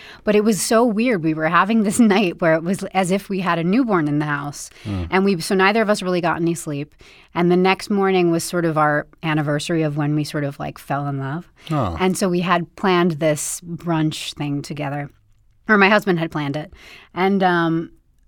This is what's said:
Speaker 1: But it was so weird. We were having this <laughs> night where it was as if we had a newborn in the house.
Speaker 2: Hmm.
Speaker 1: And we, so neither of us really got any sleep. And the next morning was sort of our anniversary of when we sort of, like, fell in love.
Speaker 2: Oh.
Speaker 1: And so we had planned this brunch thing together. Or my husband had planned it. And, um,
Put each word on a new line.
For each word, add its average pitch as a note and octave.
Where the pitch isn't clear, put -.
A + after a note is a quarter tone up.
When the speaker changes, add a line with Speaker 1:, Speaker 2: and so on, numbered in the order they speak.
Speaker 1:
But G#3+
it G#3
was G#3
so A#3
weird. A3
We D#3+
were D#3
having G3
this G3+
<laughs> G#3+
night F3
where E3
it D#3+
was F#3
as F#3
if F#3+
we F#3+
had F3
a E3
newborn F#3+
in D3
the D3+
house. C#3+
Speaker 2:
Hmm. G2
Speaker 1:
And F#3+
we, G3
so G3
neither G3+
of G#3
us G#3
really F3+
got D#3+
any E3+
sleep. D3
And F3
the F3+
next F#3+
morning F#3+
was -
sort F3
of D#3
our D3+
anniversary D3+
of D3+
when D3+
we D3+
sort D3
of, C#3+
like, D3
fell C#3+
in C#3
love. C3+
Speaker 2:
Oh. G#2
Speaker 1:
And F#3
so G3
we F3
had F3
planned F3+
this D3+
brunch D#3+
thing C#3+
together. C#3+
Or G#3+
my G3
husband G3+
had E3
planned D3
it. D3+
And, F#3+
um, E3